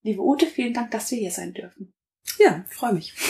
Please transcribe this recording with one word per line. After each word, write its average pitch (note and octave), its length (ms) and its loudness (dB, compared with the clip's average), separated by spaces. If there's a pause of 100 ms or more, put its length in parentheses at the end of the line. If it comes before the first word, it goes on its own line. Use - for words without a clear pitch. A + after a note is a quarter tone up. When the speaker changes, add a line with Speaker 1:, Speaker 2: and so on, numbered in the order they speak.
Speaker 1:
Liebe G3+ 180 -2
Ute, C#4+ 240 2
vielen B3 300 0
Dank, A#3+ 160 -4
dass A3 200 -4
wir B3+ 80 -4
hier G3 120 -2
sein F3 240 -8
dürfen. F#3 400 -14 (440)
Speaker 2:
Ja, B3 300 8
freue A#3+ 240 -2
mich. D#3+ 220 -2 (160)